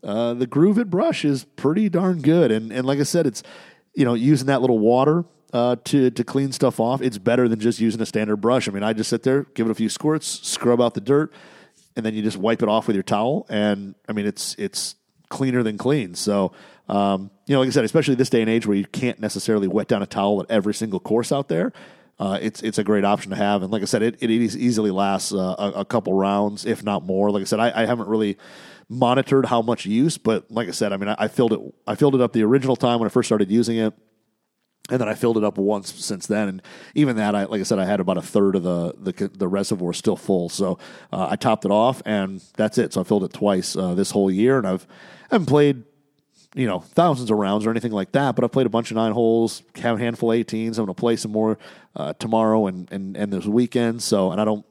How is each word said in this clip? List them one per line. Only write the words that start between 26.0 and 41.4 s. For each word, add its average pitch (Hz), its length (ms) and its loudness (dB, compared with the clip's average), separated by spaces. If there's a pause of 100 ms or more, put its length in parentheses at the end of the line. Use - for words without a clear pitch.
rounds, 101 540 0
if 110 160 -4
not 101 200 -4
more. 95 280 0
Like 101 120 -2
I - 20 -6
said, 107 160 -2
I, 117 220 0
I 110 40 2
haven't 113 220 -2
really 107 280 0 (540)
monitored 127 560 2
how 117 160 2
much 113 240 -2
use, 123 320 0
but - 320 -2
like 113 180 -4
I 87 40 -8
said, 104 200 -2
I 98 40 -4
mean, 101 120 -4
I, 107 100 -2
I 110 100 0
filled 117 240 2
it, 104 80 -2 (260)
I 107 80 -4
filled 139 200 2
it 131 60 4
up 120 120 2
the 113 100 2
original 127 340 4
time 120 220 0
when 113 80 0
I 101 40 -2
first 123 180 2
started 104 220 2
using 113 280 2
it, 110 160 0 (920)
and 127 120 0
then 107 80 -2
I 107 60 -2
filled 113 220 2
it 107 60 2
up 104 160 0
once 101 340 -2
since - 360 -10
then. 104 200 0
And 92 140 -10 (320)
even 139 220 2
that, 104 180 0
I, 101 120 0
like 107 120 -4
I 95 60 -2
said, 101 160 0
I 92 40 2
had 101 140 0
about 92 200 0
a 82 40 -6
third 98 320 2
of 92 80 0
the, 87 340 -2
the, 95 320 -6
the 95 200 -6
reservoir 92 440 -2
still 98 220 -2
full. 90 340 -2
So, 90 300 -4 (340)
uh, 92 160 -2
I - 60 -2
topped 110 300 0